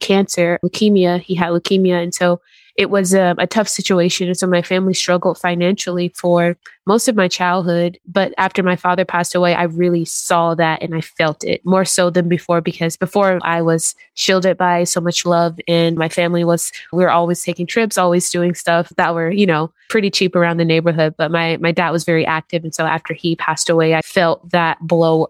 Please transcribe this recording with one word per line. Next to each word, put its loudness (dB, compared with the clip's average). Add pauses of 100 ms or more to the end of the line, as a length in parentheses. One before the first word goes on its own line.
cancer, 0
leukemia. 2
He -6
had 0
leukemia. 2
And -6
so 0 (360)
it 0
was 0
a, 4
a 0
tough -2
situation. 0
And -2
so -2
my 2
family 0
struggled 0
financially -2
for 0 (300)
most 2
of 0
my 2
childhood. -2
But -2
after 0
my 2
father 0
passed -4
away, 2
I 0
really 0
saw 0
that 0
and -6
I -4
felt -4
it -4
more 2
so 0
than 0
before, 0
because -6
before 0
I -2
was 0 (200)
shielded 0
by 2
so -2
much -4
love 0 (100)
and 2
my 0
family 0
was, 0 (180)
we 0
were 4
always 0
taking -6
trips, -2
always 2
doing 0
stuff -2
that 0
were, -2
you 2
know, 2 (200)
pretty 0
cheap 0
around 2
the 2
neighborhood. 2
But 0
my, 0
my 0
dad 0
was -2
very 2
active. -4
And -10
so -2
after -4
he -4
passed -4
away, 4
I 0
felt -2
that 0
blow 2